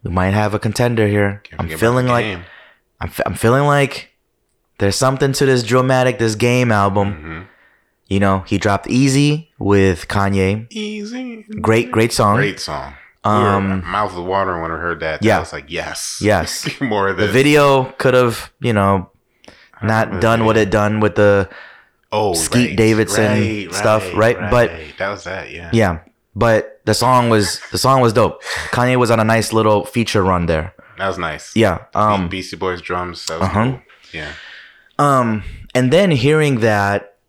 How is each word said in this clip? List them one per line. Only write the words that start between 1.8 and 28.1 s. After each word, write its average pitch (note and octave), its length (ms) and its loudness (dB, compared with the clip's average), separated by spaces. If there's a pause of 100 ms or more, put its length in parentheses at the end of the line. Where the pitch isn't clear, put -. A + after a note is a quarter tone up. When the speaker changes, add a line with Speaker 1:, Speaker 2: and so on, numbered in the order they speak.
Speaker 2:
the B2+ 80 0
Speaker 1:
like, A#2 120 0
Speaker 2:
game. F#2 180 -8 (580)
Speaker 1:
I'm, - 80 -8
fe-, - 160 -6
I'm G2 100 -6
feeling B2+ 300 2
like C#3+ 460 0 (640)
there's G2 180 0
something C3+ 380 0
to C#3 120 0
this C3 180 4
Dramatic, B2+ 560 2
this A2+ 160 0
Game A#2+ 360 2
album." G2+ 420 0
Speaker 2:
Mm-hmm. D#2+ 280 -14 (640)
Speaker 1:
You F#2+ 120 0
know, G2 280 2
he G2+ 100 -2
dropped G2 300 -2
Easy C#3 720 0
with G2 480 2
Kanye. G2 640 0
Speaker 2:
Easy. G#3+ 720 -10 (180)
Speaker 1:
Great, A#2 300 0
great A2+ 200 2
song. G#2 260 2
Speaker 2:
Great G2+ 220 -2
song. C#2 340 -10 (300)
Speaker 1:
Um, G#2 460 0
Speaker 2:
We F#2+ 60 -2
were F#2+ 100 -4
mouth F#2 320 -4
of F2 80 -8
water F#2+ 340 -2
when E2 120 -6
we D#2+ 60 -6
heard E2 240 -6
that. D#2+ 220 -6
Speaker 1:
Yeah. G#2 140 2
Speaker 2:
I - 40 0
was - 120 -10
like, D2 140 -12
"Yes." - 540 -10
Speaker 1:
Yes. F#2+ 540 -2
Speaker 2:
<laughs> - 60 -8
More G#2 280 0
of F#2+ 80 -4
Speaker 1:
The G2+ 80 0
Speaker 2:
this. G2 80 -2
Speaker 1:
video C#3 500 4 (160)
could C3 160 2
have, A#2+ 360 0 (100)
you A#2 120 0
know, G2 380 2 (720)
Speaker 2:
I A2 40 -6
Speaker 1:
not A2 220 2
Speaker 2:
remember F#2 140 -4
Speaker 1:
done A2+ 180 2
Speaker 2:
the A2+ 60 2
Speaker 1:
what A2 120 4
it G#2 140 2
done G#2+ 300 0
with G#2 140 0
the G2+ 340 4 (600)
Speaker 2:
Oh, G#2+ 220 -2
Speaker 1:
Skeet A2+ 360 0
Speaker 2:
right. G2 80 -6
Speaker 1:
Davidson G#2+ 920 2
Speaker 2:
Right, F2 80 -12
Speaker 1:
stuff, G#2+ 280 2 (120)
Speaker 2:
right, A2 200 2
Speaker 1:
right? F2+ 140 -8
But A#2+ 220 2
Speaker 2:
right. - 260 -18
That G2 120 -6
was G2+ 160 -10
that, F2 260 -12
yeah. F2 200 -16
Speaker 1:
yeah. F#2+ 280 0 (360)
But A2 500 0
the G#2+ 100 0
song A#2+ 340 2
was, G#2+ 300 0 (120)
the - 60 -6
song C3 240 2
was A2+ 120 4